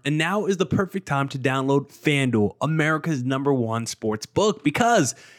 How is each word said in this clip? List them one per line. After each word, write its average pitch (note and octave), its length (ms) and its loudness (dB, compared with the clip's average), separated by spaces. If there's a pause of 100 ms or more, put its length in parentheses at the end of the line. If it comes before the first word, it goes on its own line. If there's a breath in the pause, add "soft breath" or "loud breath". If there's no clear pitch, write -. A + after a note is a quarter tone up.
and D3 120 0
now F3 300 0
is F#3+ 100 0
the F3+ 100 -2
perfect G3 400 -2
time C#3 240 -2
to C#3 80 -8
download C3+ 500 0
FanDuel, B2+ 720 0
America's D#3 640 0
number C3+ 280 0
one A2+ 340 -2
sports G#2+ 380 -6
book, - 380 0
because A3+ 540 2 (220 loud breath)